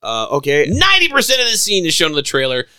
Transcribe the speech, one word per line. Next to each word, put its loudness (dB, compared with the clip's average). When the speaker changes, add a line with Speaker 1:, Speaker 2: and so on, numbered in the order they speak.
Speaker 1:
Uh, -6
okay. 0
Speaker 2:
Ninety 2
percent 0
of 0
this -2
scene 0
is 0
shown 0
in -4
the 0
trailer. -2